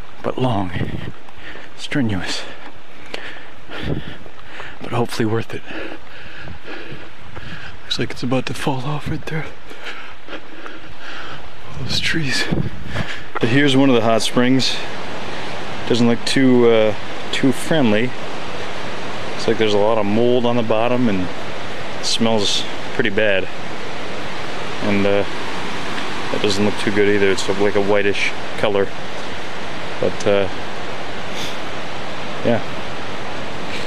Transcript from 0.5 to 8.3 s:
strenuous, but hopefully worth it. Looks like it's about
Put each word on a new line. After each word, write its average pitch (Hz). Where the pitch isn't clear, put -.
strenuous, 107
but -
hopefully 117
worth 110
it. 107
Looks -
like 120
it's -
about 127